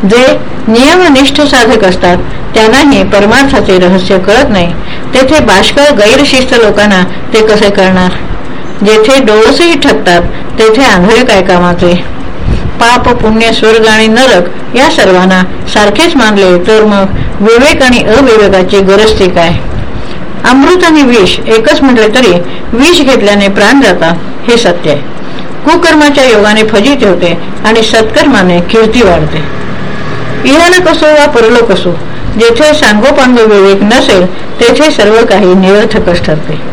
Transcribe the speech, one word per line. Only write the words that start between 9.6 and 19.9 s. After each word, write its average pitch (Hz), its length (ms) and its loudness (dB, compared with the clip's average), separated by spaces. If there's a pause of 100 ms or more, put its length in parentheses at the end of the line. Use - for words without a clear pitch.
ठगतात 180 420 0 (380)
तेथे 220 240 2
आंधळे 226 420 2
काय 202 160 0
कामाचे? 175 520 0 (840)
पाप, 247 300 0
पुण्य, 226 420 0
स्वर्ग 220 340 0
आणि 220 220 2
नरक 220 680 0
या 269 140 0
सर्वांना 185 540 0 (300)
सारखेच 214 420 0
मानले 196 520 0
तर 214 160 2
मग 202 220 0 (340)
विवेक 247 440 2
आणि 247 200 0
अविवेकाची 208 760 2
गरज 202 400 2
ते 190 100 0
काय? 170 240 0 (880)